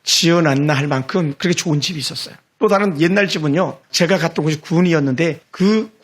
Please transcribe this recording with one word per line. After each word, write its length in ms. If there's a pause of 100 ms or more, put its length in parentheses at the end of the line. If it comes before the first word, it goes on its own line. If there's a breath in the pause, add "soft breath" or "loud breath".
지어놨나 680
할 140
만큼 520
그렇게 160
좋은 260
집이 180
있었어요. 380 (220)
또 100
다른 320
옛날 260
집은요, 520 (120)
제가 280
갔던 260
곳이 160
군이었는데 800 (100)
그 400 (140)